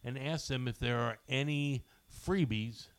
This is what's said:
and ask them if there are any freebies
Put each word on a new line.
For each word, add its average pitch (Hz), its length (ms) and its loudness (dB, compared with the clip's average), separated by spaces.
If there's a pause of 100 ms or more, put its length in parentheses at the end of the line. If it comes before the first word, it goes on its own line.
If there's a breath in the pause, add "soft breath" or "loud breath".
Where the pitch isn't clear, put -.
and 123 160 -6
ask 147 300 -4
them 127 200 0
if 117 120 -4
there 120 200 2
are 117 180 0 (100)
any 143 560 0 (420 soft breath)
freebies 117 640 2 (120)